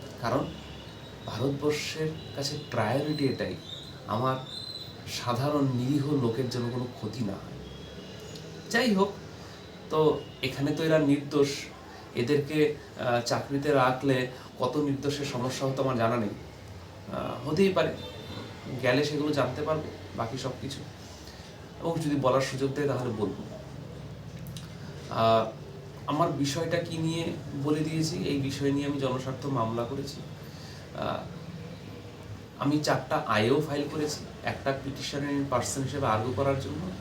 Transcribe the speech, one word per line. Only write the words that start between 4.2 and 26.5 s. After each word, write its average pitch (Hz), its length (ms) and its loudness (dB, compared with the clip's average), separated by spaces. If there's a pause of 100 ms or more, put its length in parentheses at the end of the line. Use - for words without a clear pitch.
সাধারণ 135 680 2
নিরীহ 135 360 2
লোকের 123 400 2
যেন 117 200 -2
কোনো 123 140 -2
ক্ষতি - 400 -4
না 98 80 -2
হয়। - 200 -8 (1160)
যাই 233 240 6
হোক, 190 180 6 (800)
তো 156 300 6 (220)
এখানে 139 340 0
তো 160 80 2
এরা 156 140 8
নির্দোষ, 139 500 6 (680)
এদেরকে, 147 600 4 (260)
আহ, 120 200 4
চাকরিতে 139 520 2
রাখলে 131 580 6 (280)
কত 135 180 2
নির্দোষের 139 500 2
সমস্যা 127 400 -2
হতো 135 160 2
আমার 131 140 2
জানা 113 200 4
নেই। 107 120 2
আহ, - 1200 -8
হতেই 185 240 6
পারে, 165 220 4 (880)
গেলে 131 220 6
সেগুলো 147 280 2
জানতে 139 300 0
পারবো, 156 200 0 (340)
বাকি 123 220 -2
সব 127 120 -4 (100)
কিছু। - 180 -6 (1040)
এবং 165 200 0
যদি 143 160 2
বলার 131 240 6
সুযোগ 135 340 0
দেয় 143 140 2
তাহলে 123 220 0
বলবো। 101 320 -2 (1700)
আহ, 113 400 6 (560)
আমার 156 260 4
বিষয়টা 160 460 2